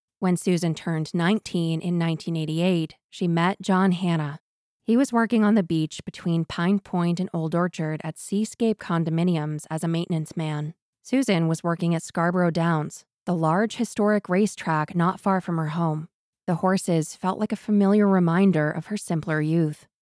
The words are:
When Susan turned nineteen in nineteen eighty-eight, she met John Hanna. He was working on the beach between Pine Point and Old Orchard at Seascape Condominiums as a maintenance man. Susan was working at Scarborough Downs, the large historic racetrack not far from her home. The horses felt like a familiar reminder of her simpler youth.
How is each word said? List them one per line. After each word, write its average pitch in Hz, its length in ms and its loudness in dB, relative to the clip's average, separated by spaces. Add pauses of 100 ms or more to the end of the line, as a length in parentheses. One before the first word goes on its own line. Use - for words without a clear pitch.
(180)
When 180 180 2
Susan 170 360 0
turned 156 400 -4
nineteen 170 680 0
in 175 160 -2
nineteen 165 400 -2
eighty-eight, 160 580 0 (140)
she - 180 -4
met 170 340 2
John 190 300 2
Hanna. 165 480 -2 (460)
He 226 100 2
was 269 160 2
working 226 320 2
on 208 120 4
the 202 80 4
beach 160 420 -2
between 165 400 -2
Pine 185 340 0
Point 175 400 -2
and 185 140 -4
Old 160 200 -4
Orchard 170 500 -2
at 160 140 -10
Seascape 214 600 -2
Condominiums 165 920 0
as 160 140 -6
a 170 60 -2
maintenance 165 480 -4
man. 151 360 -4 (300)
Susan 196 440 0
was 160 160 -2
working 170 300 0
at 160 100 -2
Scarborough 175 480 0
Downs, 160 520 -2 (220)
the 180 100 -2
large 170 400 0
historic 208 540 0
racetrack 180 680 0
not 175 240 0
far 190 220 0
from 170 160 -4
her 160 120 -2
home. 156 380 -2 (400)
The 180 80 0
horses 180 600 0
felt - 240 -4
like 214 120 -4
a 208 60 -2
familiar 208 500 4
reminder 175 600 4
of 156 180 -6
her 208 100 -6
simpler 156 440 -2
youth. 156 460 0 (140)